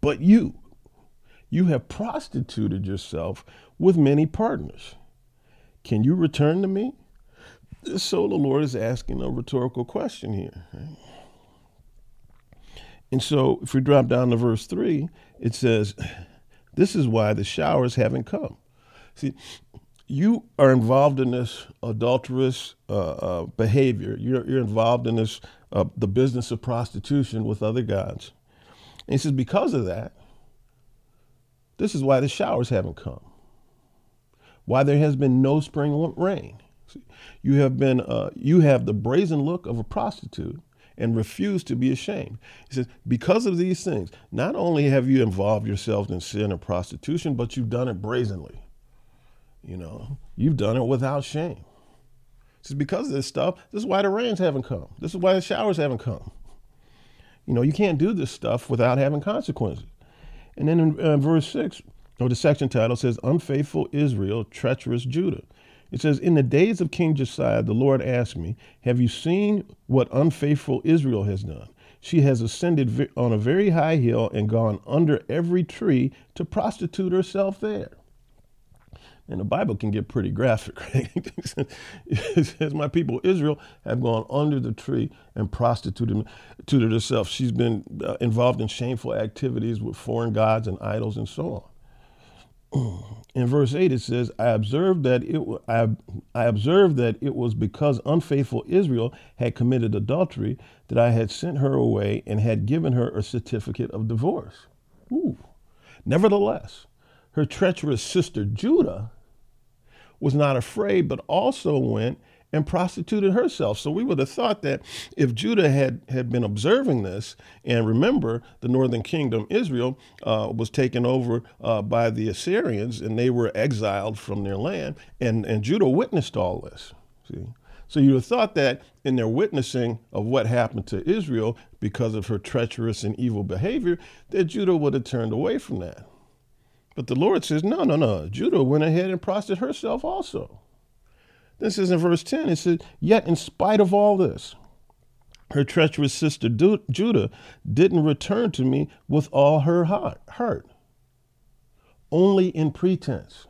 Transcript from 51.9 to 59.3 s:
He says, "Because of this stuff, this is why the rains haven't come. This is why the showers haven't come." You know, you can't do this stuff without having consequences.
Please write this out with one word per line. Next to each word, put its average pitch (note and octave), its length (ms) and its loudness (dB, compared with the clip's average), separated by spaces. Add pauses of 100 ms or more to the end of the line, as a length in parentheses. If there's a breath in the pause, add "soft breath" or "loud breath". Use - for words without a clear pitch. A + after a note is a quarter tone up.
He - 80 -20
says, C#3 60 -8
"Because D3 320 -2
of C4+ 80 -6
this C3+ 120 -2
stuff, D#3+ 280 -2 (160 loud breath)
this G3+ 100 -6
is A3+ 60 -6
why G3 160 0
the G3+ 80 2
rains A3 280 -2
haven't D3 260 0
come. F2+ 240 -8 (100)
This E3 140 -8
is - 40 -8
why F#3 160 4
the F#3+ 80 4
showers G3 380 0
haven't C#3 200 0
come." - 320 -8 (1160 soft breath)
You - 80 -2
know, A#2+ 80 2
you C#3+ 100 2
can't F3+ 260 2
do F3+ 140 2
this - 180 -4
stuff - 380 -4
without B2 300 2
having C#3+ 220 0
consequences. C#3+ 640 -4 (720 soft breath)